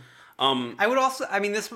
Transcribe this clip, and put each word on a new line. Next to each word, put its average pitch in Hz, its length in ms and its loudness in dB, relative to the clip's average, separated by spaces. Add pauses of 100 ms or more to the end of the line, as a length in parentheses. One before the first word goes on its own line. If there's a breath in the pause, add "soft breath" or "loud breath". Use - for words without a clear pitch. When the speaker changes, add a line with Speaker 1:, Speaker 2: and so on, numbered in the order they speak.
(440 loud breath)
Speaker 1:
Um, 127 360 2
Speaker 2:
I 202 80 4
would 254 100 2
also, 262 320 0
I 196 100 0
mean, 202 120 -2
this 208 240 -4